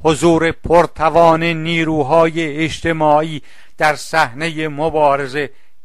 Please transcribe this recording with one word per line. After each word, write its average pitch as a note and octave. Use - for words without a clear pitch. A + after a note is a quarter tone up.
حضور D#3+
پرتوان D#3+
نیروهای D#3+
اجتماعی D#3
در D#3
صحنه D#3
مبارزه C#3+